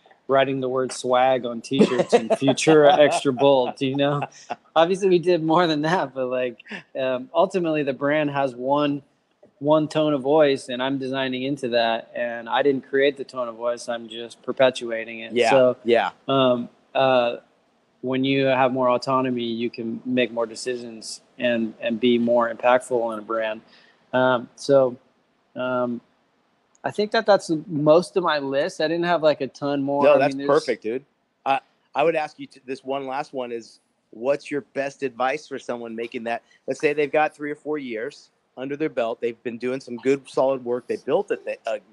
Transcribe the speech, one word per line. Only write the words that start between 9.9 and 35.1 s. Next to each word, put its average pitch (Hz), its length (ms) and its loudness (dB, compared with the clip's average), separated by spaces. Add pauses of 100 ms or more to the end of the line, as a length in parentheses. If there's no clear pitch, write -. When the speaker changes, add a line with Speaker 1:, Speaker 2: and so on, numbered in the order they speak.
Speaker 1:
of 135 80 -2
voice, 139 480 2
and 123 120 -6
I'm 135 160 -2
designing 131 460 -4
into 139 260 -4
that, 117 460 0
and 117 320 -6
I 123 160 0
didn't 139 260 2
create 139 280 2
the 131 80 -10
tone 127 240 -6
of 113 60 -12
voice. 120 340 -6
I'm 117 180 -6
just 113 360 -14
perpetuating 117 760 0
it. 113 140 -12
Speaker 2:
Yeah, 117 160 4
Speaker 1:
So, 127 340 6
Speaker 2:
yeah. 110 280 4 (180)
Speaker 1:
um, 127 400 2 (260)
uh, 127 420 2 (640)
when 131 220 -2
you 135 220 2
have 131 260 2
more 127 180 0
autonomy, 127 540 0
you 117 260 -4
can 113 360 -8
make 123 260 0
more 117 140 -4
decisions 117 760 -10 (180)
and, 117 440 -2
and 117 180 -4
be 120 180 2
more 117 360 2
impactful 123 480 0
on 113 180 -6
a - 20 -16
brand. 110 400 -6 (520)
Um, 127 420 2
so, 131 400 2 (600)
um, 123 440 -4 (880)
I 135 60 -6
think 208 200 -4
that 226 140 0
that's 190 240 4 (160)
most 156 520 2
of 175 60 -2
my 156 160 0
list. 139 420 -4
I 156 80 0
didn't 170 160 -2
have, 170 180 0
like, 147 160 4
a 135 80 -4
ton 143 340 -4
more. 143 220 0
Speaker 2:
No, 143 120 8
Speaker 1:
I - 20 6
Speaker 2:
that's 139 180 2
Speaker 1:
mean, 139 100 -8
there's 143 140 0
Speaker 2:
perfect, 123 240 -6
dude. 123 220 -6 (400)
I, 135 160 -2 (340)
I 139 80 0
would 165 140 2
ask 151 200 -6
you 139 100 -14
to, - 180 -20
this 127 180 -10
one 135 240 -6
last 139 240 -8
one 120 220 -8
is, 113 260 -12 (320)
what's 135 400 -4
your 143 100 -4 (120)
best 139 280 -8
advice 135 460 -4